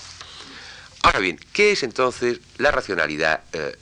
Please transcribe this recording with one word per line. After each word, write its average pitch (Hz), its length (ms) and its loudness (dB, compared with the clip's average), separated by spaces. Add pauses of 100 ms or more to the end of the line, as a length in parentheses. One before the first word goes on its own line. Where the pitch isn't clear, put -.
(1040)
Ahora 151 160 4
bien, 90 200 -2 (140)
¿qué 208 180 4
es 185 120 0
entonces 123 560 0 (180)
la 143 140 4
racionalidad, 80 720 0 (100)
eh, 76 280 -4